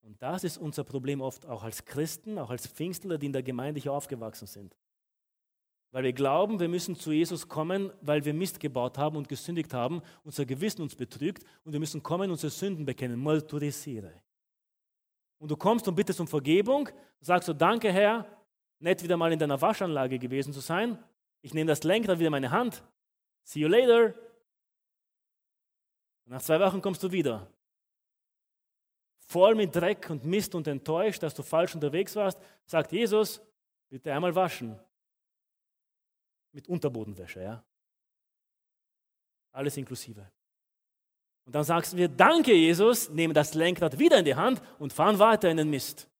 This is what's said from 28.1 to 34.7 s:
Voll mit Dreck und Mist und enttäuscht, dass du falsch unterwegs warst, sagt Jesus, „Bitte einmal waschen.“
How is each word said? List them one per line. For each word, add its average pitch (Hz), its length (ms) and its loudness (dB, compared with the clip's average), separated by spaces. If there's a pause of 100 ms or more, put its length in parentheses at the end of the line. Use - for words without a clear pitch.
Voll 190 260 8
mit 190 200 0
Dreck 180 340 0
und 143 160 -8
Mist 185 300 -2
und 156 120 -4
enttäuscht, 160 540 -2
dass 156 140 -6
du - 80 -12
falsch 170 320 0
unterwegs 156 400 -4
warst, 196 240 -2 (260)
sagt 160 260 -2
Jesus, 214 500 0 (480)
„Bitte 135 220 -10
einmal 165 220 0
waschen.“ 120 440 -2 (1700)